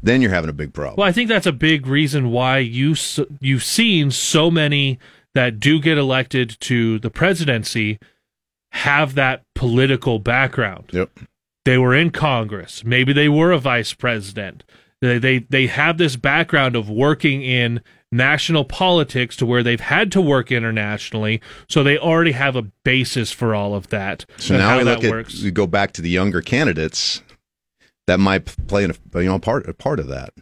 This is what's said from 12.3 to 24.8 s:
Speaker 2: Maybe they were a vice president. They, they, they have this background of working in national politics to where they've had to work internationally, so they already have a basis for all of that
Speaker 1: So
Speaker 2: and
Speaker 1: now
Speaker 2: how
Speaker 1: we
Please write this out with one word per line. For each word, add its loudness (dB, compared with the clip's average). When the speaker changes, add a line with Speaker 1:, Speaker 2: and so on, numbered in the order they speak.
Speaker 2:
Maybe 2
they 4
were 4
a 4
vice -2
president. -8
They, 2
they, 2
they 0
have 0
this 2
background 0
of -4
working 0
in -2
national 2
politics 0
to 0
where 2
they've 0
had 0
to 2
work 2
internationally, -2
so 2
they 4
already 2
have -2
a -2
basis 0
for -2
all -2
of -8
that -6
Speaker 1:
So -2
Speaker 2:
and 4
Speaker 1:
now 4
Speaker 2:
how 4
Speaker 1:
we 2